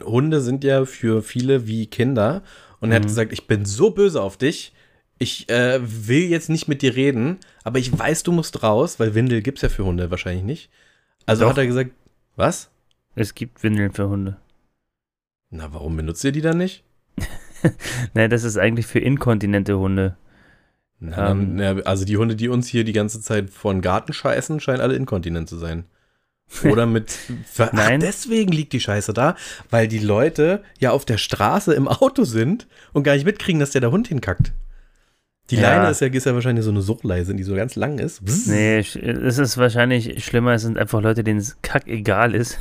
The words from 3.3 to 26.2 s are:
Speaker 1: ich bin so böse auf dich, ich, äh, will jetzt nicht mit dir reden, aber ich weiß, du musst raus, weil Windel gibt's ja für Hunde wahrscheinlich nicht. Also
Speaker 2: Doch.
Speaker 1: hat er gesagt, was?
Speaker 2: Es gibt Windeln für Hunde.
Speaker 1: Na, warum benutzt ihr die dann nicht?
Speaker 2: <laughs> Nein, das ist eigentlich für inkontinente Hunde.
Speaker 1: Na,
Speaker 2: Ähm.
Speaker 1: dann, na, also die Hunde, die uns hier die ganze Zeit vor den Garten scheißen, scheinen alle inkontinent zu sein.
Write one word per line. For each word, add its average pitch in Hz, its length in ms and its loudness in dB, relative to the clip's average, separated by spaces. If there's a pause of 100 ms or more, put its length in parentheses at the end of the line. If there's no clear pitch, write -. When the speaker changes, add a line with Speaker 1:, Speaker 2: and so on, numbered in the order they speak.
Speaker 1:
ich - 140 -12
bin 104 180 0
so 107 260 2
böse 175 300 2
auf 98 160 -6
dich, - 360 -2 (460)
ich, - 300 -6
äh, 123 340 2
will 113 400 0
jetzt 170 260 -2
nicht 156 200 -2
mit 139 120 -2
dir 123 140 2
reden, 135 420 0 (280)
aber 120 140 -2
ich 123 180 -2
weiß, 147 260 -2
du 175 80 0
musst 165 320 -2
raus, 117 360 2
weil 113 140 0
Windel 117 280 2
gibt's 123 200 -6
ja 135 80 0
für - 140 -2
Hunde 87 260 -2
wahrscheinlich 90 360 -6
nicht. 143 240 -8 (560)
Also 113 180 2
Speaker 2:
Doch. 117 80 6
Speaker 1:
hat 135 60 0
er 135 100 2
gesagt, 127 240 0 (460)
was? - 320 0 (460)
Speaker 2:
Es 110 200 -4
gibt - 280 -12
Windeln 104 280 2
für 101 180 -2
Hunde. 98 280 -4 (1120)
Speaker 1:
Na, 78 240 -14
warum 80 240 -6
benutzt 80 260 -6
ihr 139 80 0
die 151 100 -4
dann 160 160 0
nicht? 185 260 -6 (340)
Speaker 2:
<laughs> - 60 -8 (880)
Nein, 113 160 4
das 117 140 0
ist 107 140 -2
eigentlich 113 300 2
für - 120 0
inkontinente 104 760 2
Hunde. 95 400 0 (840)
Speaker 1:
Na, 92 320 -2
Speaker 2:
Ähm. 98 260 0
Speaker 1:
dann, 98 200 0
na, 95 60 -4
also 98 220 -2
die 104 120 0
Hunde, 113 180 2
die 113 140 -2
uns 123 180 0
hier 117 160 0
die 110 100 -2
ganze 107 280 0
Zeit 104 280 -2
vor - 240 -4
den 92 80 0
Garten 95 320 0
scheißen, 135 460 -2
scheinen 127 220 -2
alle 127 140 0
inkontinent 85 540 -4
zu 85 80 -12
sein. 82 280 -8 (380)